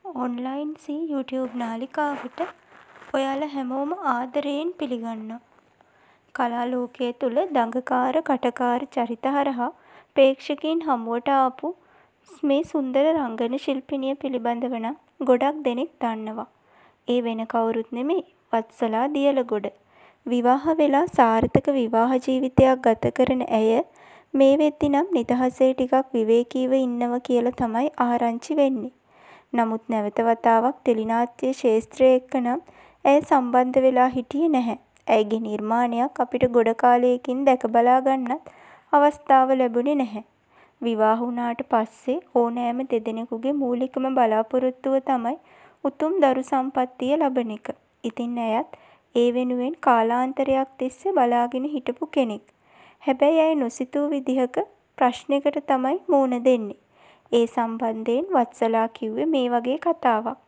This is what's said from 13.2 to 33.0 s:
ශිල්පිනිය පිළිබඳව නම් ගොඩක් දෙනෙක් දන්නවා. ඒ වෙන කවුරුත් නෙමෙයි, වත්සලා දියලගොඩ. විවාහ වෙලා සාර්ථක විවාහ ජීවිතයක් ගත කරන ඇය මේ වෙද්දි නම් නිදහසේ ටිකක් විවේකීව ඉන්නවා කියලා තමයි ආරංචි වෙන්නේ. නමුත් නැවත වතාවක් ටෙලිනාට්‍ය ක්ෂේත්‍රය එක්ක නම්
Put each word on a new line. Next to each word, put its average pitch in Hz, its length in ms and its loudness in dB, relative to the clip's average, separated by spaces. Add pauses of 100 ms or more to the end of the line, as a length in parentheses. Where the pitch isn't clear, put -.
ශිල්පිනිය 269 580 -4
පිළිබඳව 247 600 -4
නම් 233 220 -6 (240)
ගොඩක් 269 420 2
දෙනෙක් 262 340 -4
දන්නවා. 220 500 -6 (600)
ඒ 247 140 2
වෙන 226 260 -4
කවුරුත් 226 440 -2
නෙමෙයි, 277 340 -2 (220)
වත්සලා 220 600 -2
දියලගොඩ. 269 640 0 (540)
විවාහ 247 400 2 (120)
වෙලා 294 300 4
සාර්ථක 233 680 2
විවාහ 233 400 0
ජීවිතයක් 262 680 2
ගත 233 340 0
කරන 254 360 2
ඇය 220 200 2 (640)
මේ 269 240 6
වෙද්දි 302 320 2
නම් 285 220 2
නිදහසේ 254 640 2
ටිකක් 262 400 0
විවේකීව 240 600 2
ඉන්නවා 240 520 -2
කියලා 247 340 0
තමයි 247 300 -2 (100)
ආරංචි 240 560 -2
වෙන්නේ. 262 380 0 (540)
නමුත් 226 400 -2
නැවත 208 320 -2
වතාවක් 226 580 2
ටෙලිනාට්‍ය 233 720 -2
ක්ෂේත්‍රය 240 580 2
එක්ක 254 280 4
නම් 254 260 -2 (440)